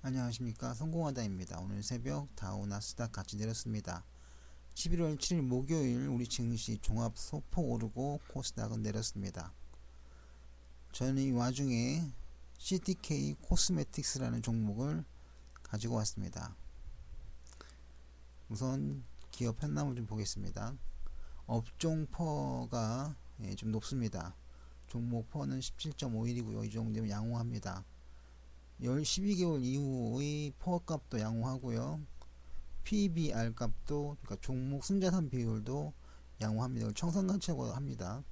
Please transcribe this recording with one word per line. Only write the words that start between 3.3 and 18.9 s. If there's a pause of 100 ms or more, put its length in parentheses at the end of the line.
내렸습니다. (720)
십일월
칠
일
목요일
우리
증시
종합
소폭
오르고 (100)
코스닥은
내렸습니다. (1400)
저는
이
와중에 (460)
씨티케이
코스메틱스라는
종목을 (560)
가지고
왔습니다. (1900)
우선 (260)